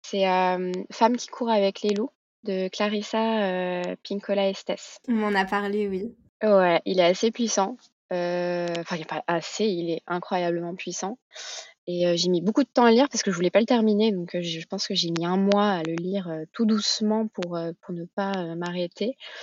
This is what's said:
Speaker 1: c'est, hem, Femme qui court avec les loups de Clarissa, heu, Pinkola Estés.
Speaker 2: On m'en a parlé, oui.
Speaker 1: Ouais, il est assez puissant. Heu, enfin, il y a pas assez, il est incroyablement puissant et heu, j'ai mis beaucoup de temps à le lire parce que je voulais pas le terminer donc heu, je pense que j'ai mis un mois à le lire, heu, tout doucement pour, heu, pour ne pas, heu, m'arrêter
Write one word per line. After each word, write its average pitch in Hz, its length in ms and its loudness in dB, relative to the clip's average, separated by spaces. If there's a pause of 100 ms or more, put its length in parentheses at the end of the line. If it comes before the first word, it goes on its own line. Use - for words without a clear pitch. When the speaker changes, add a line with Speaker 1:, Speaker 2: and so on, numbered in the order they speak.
Speaker 1:
c'est, - 200 -2
hem, 185 500 2 (200)
Femme 233 240 4
qui - 120 -8
court 233 220 -4
avec 196 320 2
les 208 120 2
loups 214 160 -2 (340)
de 190 240 -2
Clarissa, 208 1120 -2
heu, 180 140 -4 (120)
Pinkola 196 420 0
Estés. - 580 -8
Speaker 2:
On 247 40 0
m'en 214 220 2
a 190 100 2
parlé, 202 440 -2
oui. 190 260 -6 (280)
Speaker 1:
Ouais, 190 440 6
il 190 140 0
est 175 40 8
assez 190 260 4
puissant. 226 460 -2 (360)
Heu, 175 540 -2 (120)
enfin, 170 180 -6
il 160 40 -4
y - 20 -8
a - 40 -14
pas - 200 -6
assez, 170 400 -2
il 170 240 0
est - 160 -4
incroyablement 175 680 -2
puissant 185 440 -8 (680)
et 175 200 0
heu, 175 100 4
j'ai 170 120 0
mis 180 120 4
beaucoup 214 220 2
de 254 60 -2
temps 240 160 4
à 233 60 8
le 226 60 8
lire 277 120 6
parce - 140 -4
que 202 80 -2
je 175 60 -2
voulais 175 140 0
pas 202 100 4
le 233 60 2
terminer 220 460 4
donc 175 220 -4
heu, 175 80 -2
je 165 240 -6
pense 190 200 -6
que 202 80 -4
j'ai 175 160 0
mis 165 140 -2
un 180 120 0
mois 202 340 4
à 175 120 0
le 165 120 -4
lire, 185 340 -4
heu, 156 240 -6
tout 233 140 0
doucement 214 640 0
pour, 175 280 -6
heu, 165 160 -4 (100)
pour 180 120 -10
ne 170 100 -8
pas, 196 320 -4
heu, 170 200 -6
m'arrêter 175 600 -4 (260)